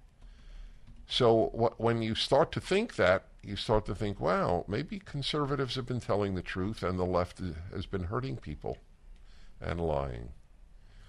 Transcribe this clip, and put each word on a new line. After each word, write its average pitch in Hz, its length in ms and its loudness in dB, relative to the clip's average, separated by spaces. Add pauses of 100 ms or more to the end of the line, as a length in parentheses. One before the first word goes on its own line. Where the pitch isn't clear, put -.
(1040)
So 113 420 6
wh-, - 340 0
when 117 200 2
you 110 140 0
start 151 380 4
to 123 80 -2
think 202 340 0
that, 92 300 6 (180)
you 104 140 -6
start 107 300 2
to 107 80 -4
think, 101 260 -4
"Wow, 143 480 2
maybe 151 300 -4
conservatives 139 760 -2
have 131 100 -4
been 123 140 -2
telling 101 340 2
the 90 80 -2
truth 92 400 -2
and 90 160 0
the 90 80 2
left 90 360 0
i-, 85 340 -8
has 101 100 -4
been 90 200 -4
hurting 123 320 -4
people - 400 -8 (840)
and 85 180 -2
lying." 69 500 -2 (800)